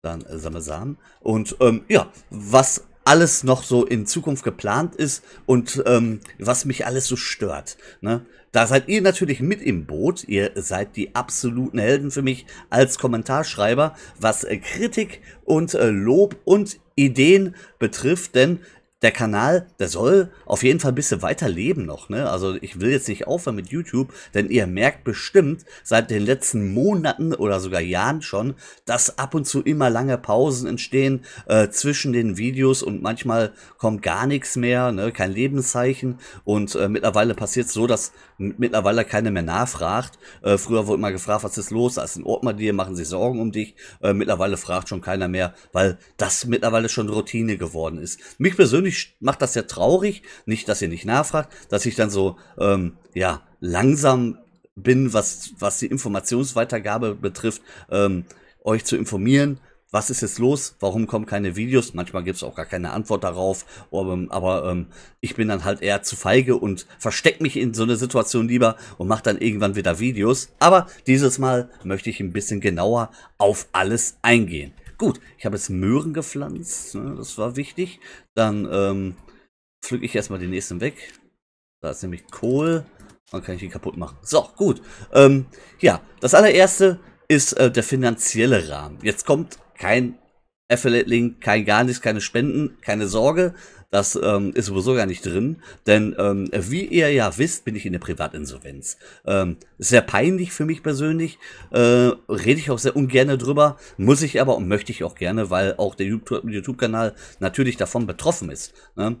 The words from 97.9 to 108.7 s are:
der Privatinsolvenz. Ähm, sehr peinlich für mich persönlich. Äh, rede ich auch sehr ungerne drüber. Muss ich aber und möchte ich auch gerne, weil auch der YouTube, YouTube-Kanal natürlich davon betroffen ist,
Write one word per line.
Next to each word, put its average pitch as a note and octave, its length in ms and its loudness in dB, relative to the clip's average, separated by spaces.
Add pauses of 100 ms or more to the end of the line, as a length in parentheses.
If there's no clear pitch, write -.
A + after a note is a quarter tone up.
der F2 60 -4
Privatinsolvenz. C#2 1000 -10 (260)
Ähm, F#2+ 320 0 (220)
sehr A#2 240 6
peinlich F3 500 0
für - 120 -4
mich D#3 200 -4
persönlich. D#3 540 -2 (340)
Äh, - 60 2 (500)
rede A2 320 2
ich D3 100 -6
auch A#2+ 80 -2
sehr B2 160 0
ungerne C3+ 420 2
drüber. C#3+ 420 2 (180)
Muss C3+ 260 4
ich C3+ 180 -2
aber C3 160 2
und F#2 120 -6
möchte G#2 240 -2
ich - 100 -8
auch E2+ 140 -8
gerne, F#2+ 340 -4
weil F#2+ 260 0
auch G#2 200 -2
der G2 100 -2
YouTube, A2 380 -4
YouTube-Kanal A2+ 720 -4 (240)
natürlich B2 380 -2
davon A2+ 280 -2
betroffen G2 440 -4
ist, - 240 -14 (200)